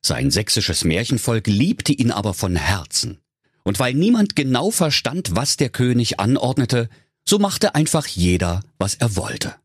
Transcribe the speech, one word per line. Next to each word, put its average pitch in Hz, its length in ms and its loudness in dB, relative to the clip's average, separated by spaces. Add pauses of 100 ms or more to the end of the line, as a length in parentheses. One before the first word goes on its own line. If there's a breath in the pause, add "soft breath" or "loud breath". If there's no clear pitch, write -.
Sein 65 260 0
sächsisches 101 540 -2
Märchenvolk 110 600 0
liebte 127 460 0
ihn 120 180 2
aber 104 240 -2
von 90 220 -2
Herzen. 85 640 -4 (460)
Und 98 140 -2
weil 127 160 0
niemand 202 420 4
genau 131 340 0
verstand, 165 680 -2
was - 200 0
der 143 120 2
König 123 520 0
anordnete, 123 680 0 (400 soft breath)
so 202 100 4
machte 202 360 0
einfach 156 320 2
jeder, 90 560 0 (160)
was 101 160 -2
er 113 220 -2
wollte. - 380 -6 (100)